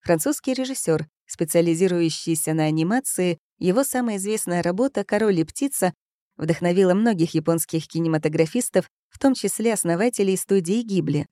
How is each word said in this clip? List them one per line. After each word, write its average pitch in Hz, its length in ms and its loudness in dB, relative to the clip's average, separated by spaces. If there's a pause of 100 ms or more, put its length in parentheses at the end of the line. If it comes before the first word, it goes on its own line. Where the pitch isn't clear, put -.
Французский 262 520 -2
режиссер, 240 540 -4 (180)
специализирующийся 170 1300 0
на 156 120 2
анимации, 175 760 -2 (180)
его 190 260 2
самая 240 340 -2
известная 190 440 -2
работа 190 420 0
«Король 208 360 2
и 160 40 2
птица» 190 500 -2 (440)
вдохновила 175 560 2
многих 196 400 2
японских 160 540 -2
кинематографистов, 160 1000 0 (220)
в - 80 -20
том 269 160 4
числе 220 400 -2
основателей 190 640 0
студии 196 440 0
Гибли. 160 500 0